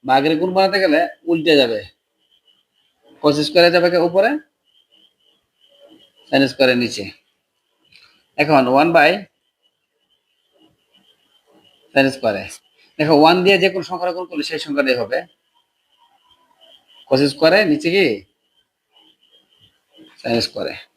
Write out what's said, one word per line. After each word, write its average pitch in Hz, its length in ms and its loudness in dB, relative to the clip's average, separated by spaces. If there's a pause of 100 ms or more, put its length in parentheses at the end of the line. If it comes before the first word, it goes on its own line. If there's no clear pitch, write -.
ভাগের 139 360 2
গুণ 180 160 -4
বানাতে 190 280 0
গেলে 160 160 2 (300)
উল্টে 165 300 0
যাবে, 113 200 -2 (1400)
cos 147 140 0 (100)
স্কয়ারে 175 280 4
যাবে 175 180 2
কে 180 60 0 (100)
উপরে, 196 220 0 (2000)
sin 139 140 0 (100)
স্কয়ারের 127 300 0
নিচে। 107 220 -8 (1400)
এখন 147 220 2 (120)
ওয়ান 151 220 4
by 156 140 4 (2750)
sin 135 220 4
স্কয়ারে, 101 280 -4 (560)
দেখো 151 240 2
ওয়ান 165 220 6
দিয়ে 196 180 4
যে - 100 2
কোনো 180 180 -6
সংখ্যা 180 260 -6
গুণ 180 140 -10
করলে 147 200 -8
সেই 151 140 -8
সংখ্যাটাই 139 380 -2
হবে, 123 160 -6 (1900)
cos 135 120 0 (120)
স্কয়ারে 160 260 2 (140)
নিচে 151 220 -2
কি? 190 120 2 (2250)
sin 120 140 -6 (120)
স্কয়ারে। - 280 -10 (220)